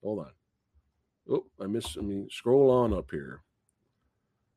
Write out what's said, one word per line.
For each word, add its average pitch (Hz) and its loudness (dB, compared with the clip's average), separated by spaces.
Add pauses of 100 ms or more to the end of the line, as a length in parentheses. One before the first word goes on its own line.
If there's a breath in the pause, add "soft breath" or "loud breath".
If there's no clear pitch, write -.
Hold 104 -6
on. 65 -12 (1000)
Oh, - -2 (140)
I 98 -10
missed, 107 -6
I - -8
mean, 101 -6
scroll 135 4
on 123 4
up 85 -4
here. 71 -10 (1160)